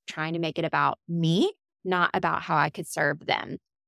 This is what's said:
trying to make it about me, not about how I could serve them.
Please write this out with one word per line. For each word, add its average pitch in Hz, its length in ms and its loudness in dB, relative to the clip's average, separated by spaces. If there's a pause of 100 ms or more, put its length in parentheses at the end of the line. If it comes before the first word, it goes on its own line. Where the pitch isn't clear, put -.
trying 160 260 -6
to 170 60 -4
make 160 180 -2
it 165 60 -2
about 143 360 0 (100)
me, 170 420 2 (320)
not 180 300 2
about 175 300 0
how 170 120 0
I 156 140 4
could 165 180 -10
serve 147 380 -2
them. - 320 -2 (300)